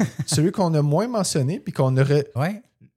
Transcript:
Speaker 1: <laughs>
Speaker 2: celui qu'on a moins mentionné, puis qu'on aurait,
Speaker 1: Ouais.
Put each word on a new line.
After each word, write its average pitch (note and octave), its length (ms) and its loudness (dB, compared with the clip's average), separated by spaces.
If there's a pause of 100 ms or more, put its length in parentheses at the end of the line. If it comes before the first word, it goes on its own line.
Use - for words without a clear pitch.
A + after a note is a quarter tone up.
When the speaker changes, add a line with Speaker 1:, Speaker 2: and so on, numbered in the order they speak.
(120)
Speaker 1:
<laughs> - 140 -8
Speaker 2:
celui D3+ 260 2
qu'on F3+ 220 0
a D3+ 80 2
moins D3+ 260 0
mentionné, F#3 520 -2
puis - 140 -12
qu'on C3 240 0
aurait, C#3+ 380 2
Speaker 1:
Ouais. F3+ 260 -4 (360)